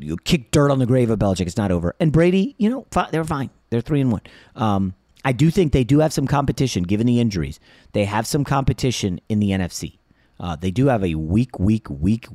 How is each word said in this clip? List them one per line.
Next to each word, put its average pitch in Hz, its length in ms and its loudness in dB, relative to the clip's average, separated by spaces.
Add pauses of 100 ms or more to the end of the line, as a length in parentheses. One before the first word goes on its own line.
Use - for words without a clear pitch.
you 73 100 -8
know, 82 140 -4
kick 156 260 -2
dirt 143 200 4
on 135 100 2
the 127 60 2
grave 123 240 2
of 110 100 0
Belichick. 95 260 0
It's 85 100 -6
not 101 140 0
over. 87 300 0
And 160 100 2
Brady, 180 480 2
you 208 100 2
know, 262 220 -6
fi-, 180 220 -2
they're 160 120 -2
fine. 143 260 -6 (200)
They're 117 100 -2
three 147 200 -2
and 131 100 2
one. 101 120 -2 (340)
Um, 98 380 0 (300)
I 135 80 0
do 147 180 2
think 165 220 2
they 135 120 4
do 139 160 4
have 156 120 2
some 139 140 -2
competition, 135 560 -2
given 104 240 0
the 120 140 4
injuries. 90 400 -2 (320)
They 104 140 0
have 107 200 -4
some 147 160 -2
competition 131 840 -2
in 107 100 0
the 101 140 2
N 95 80 0
F 85 120 -4
C. - 260 -12 (420)
Uh, 85 160 -6
they 92 160 -4
do 123 140 2
have 117 180 2
a 82 100 0
weak, 82 460 -2
weak, 107 300 0
weak, 90 440 -2